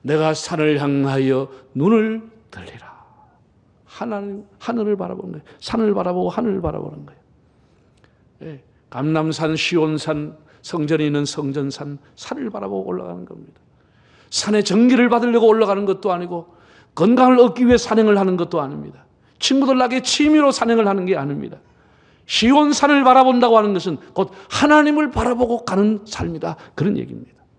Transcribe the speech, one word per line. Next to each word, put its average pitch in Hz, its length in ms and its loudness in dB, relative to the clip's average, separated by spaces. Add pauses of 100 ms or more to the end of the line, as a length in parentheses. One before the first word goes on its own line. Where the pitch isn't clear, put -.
"내가 156 320 0
산을 151 480 -2
향하여 135 680 -2 (240)
눈을 220 560 0 (200)
들리라." - 540 -20 (800)
하나님, 202 600 -10 (140)
하늘을 214 380 -2
바라보는 185 360 -10
거예요. 156 120 -16 (160)
산을 220 320 0
바라보고 180 380 -2
하늘을 190 320 -4
바라보는 151 420 -8
거예요. - 160 -20 (1200)
예, 147 180 -16 (280)
감람산, 156 680 -2
시온산, 156 800 -2 (260)
성전이 151 440 -4
있는 147 180 -2
성전산, 139 760 -8 (160)
산을 262 360 -10
바라보고 196 380 -8
올라가는 180 360 -10
겁니다. - 360 -20 (680)
산의 208 340 -2
전기를 240 440 4
받으려고 233 400 2
올라가는 208 360 2
것도 190 280 -2
아니고 175 420 -8 (400)
건강을 254 460 4
얻기 247 260 4
위해 240 100 6
산행을 220 440 2
하는 185 160 0
것도 170 240 -4
아닙니다. 147 440 -12 (360)
친구들에게 254 640 2
취미로 294 500 2
산행을 233 340 2
하는 196 200 -2
게 185 100 0
아닙니다. 143 420 -8 (680)
시온산을 285 800 2
바라본다고 254 540 6
하는 208 160 2
것은 170 240 -6 (160)
곧 - 160 -4 (180)
하나님을 294 640 2
바라보고 240 540 -2
가는 208 420 0
삶이다. 165 500 -8 (180)
그런 170 220 -2
얘기입니다. - 460 -12 (160)